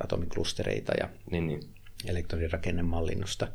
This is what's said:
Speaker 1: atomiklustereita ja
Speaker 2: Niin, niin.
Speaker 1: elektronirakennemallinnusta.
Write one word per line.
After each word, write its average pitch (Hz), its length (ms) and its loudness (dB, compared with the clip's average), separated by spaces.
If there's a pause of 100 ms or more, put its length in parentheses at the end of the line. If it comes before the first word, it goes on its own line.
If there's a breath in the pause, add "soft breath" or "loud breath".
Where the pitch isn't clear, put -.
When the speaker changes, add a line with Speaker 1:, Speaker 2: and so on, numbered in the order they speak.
Speaker 1:
atomiklustereita - 960 0
ja - 80 -2 (220)
Speaker 2:
Niin, 85 160 2
niin. 73 140 -2 (460)
Speaker 1:
elektronirakennemallinnusta. 85 1500 2